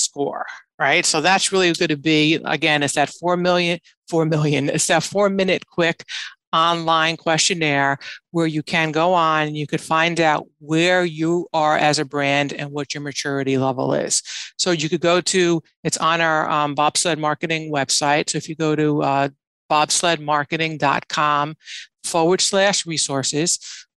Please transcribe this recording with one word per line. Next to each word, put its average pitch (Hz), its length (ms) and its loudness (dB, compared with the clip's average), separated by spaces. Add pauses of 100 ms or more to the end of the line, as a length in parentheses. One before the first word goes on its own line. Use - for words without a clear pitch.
Score, - 420 -4 (320)
right? 156 260 2
So 156 160 0
that's 180 300 2
really 185 220 2
gonna 160 240 -2
be, 156 380 2 (100)
again, 151 400 0
it's 139 100 -2
that 143 160 0
four 175 260 -2
million, 175 440 0 (280)
four 160 160 2
million, 151 440 0
it's - 180 -2
that 165 160 2
four-minute 196 640 0
quick - 380 -2 (480)
online 165 640 2
questionnaire 151 840 0 (320)
where 170 160 0
you 160 160 -2
can 160 300 -2
go 170 220 2
on 156 340 2
and 151 80 -8
you 147 100 -4
could 156 140 -4
find 160 400 0
out 151 260 2 (140)
where 170 440 2
you 165 480 -2
are 156 240 2
as 151 220 2
a 151 60 -2
brand 143 480 0
and 143 180 -10
what 143 240 -8
your 147 80 -10
maturity 139 560 -2
level 131 360 0
is. - 280 -2 (340)
So - 140 -2
you 160 180 0
could 165 120 -2
go 170 220 2
to, 170 380 2 (220)
it's 160 140 -2
on 165 240 0
our, 160 280 2
um, 147 280 0
Bobsled 151 420 0
Marketing 156 540 -4
website. 147 580 0
So 160 80 -4
if - 100 -6
you 160 60 -10
go 151 220 0
to, 151 260 0
uh, 139 260 0 (400)
bobsledmarketing 151 1120 0
dot 139 300 0
com 151 480 0 (480)
forward 175 360 2
slash 196 460 0
resources, 147 720 -2 (400)